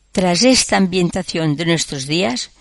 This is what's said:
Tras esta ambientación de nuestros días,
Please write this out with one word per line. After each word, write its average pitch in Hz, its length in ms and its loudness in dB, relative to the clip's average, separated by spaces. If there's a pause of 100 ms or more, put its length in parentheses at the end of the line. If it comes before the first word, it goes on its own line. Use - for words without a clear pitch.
(120)
Tras 180 320 0
esta 247 320 4
ambientación 175 800 0
de 165 100 -4
nuestros 151 400 -2
días, 190 440 -2 (120)